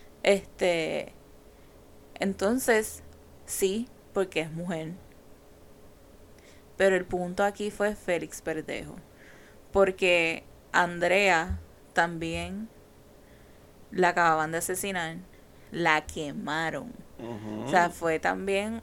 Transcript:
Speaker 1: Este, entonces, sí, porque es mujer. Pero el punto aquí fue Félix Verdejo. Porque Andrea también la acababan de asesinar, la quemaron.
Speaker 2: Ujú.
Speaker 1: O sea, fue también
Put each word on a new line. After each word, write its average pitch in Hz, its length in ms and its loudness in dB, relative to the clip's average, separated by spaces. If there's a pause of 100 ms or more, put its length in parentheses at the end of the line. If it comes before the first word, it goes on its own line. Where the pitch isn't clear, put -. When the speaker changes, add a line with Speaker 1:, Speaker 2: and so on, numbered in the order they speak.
(220)
Speaker 1:
Este, 170 920 0 (1000)
entonces, 220 880 0 (440)
sí, 202 420 -2 (240)
porque 190 280 -2
es 156 120 -6
mujer. 165 400 -6 (1800)
Pero 190 200 4
el 180 80 0
punto 180 400 -2
aquí 208 260 -2
fue 208 240 -2
Félix - 500 -4
Verdejo. 151 520 -8 (760)
Porque 185 720 4 (280)
Andrea 175 840 2 (360)
también 170 720 -2 (1200)
la 180 180 4
acababan 160 440 2
de 165 60 -2
asesinar, 180 580 -4 (540)
la 160 340 2
quemaron. 156 880 -6 (260)
Speaker 2:
Ujú. 110 480 -10
Speaker 1:
O 135 40 -6
sea, 175 180 4
fue 165 300 -2
también 196 640 -2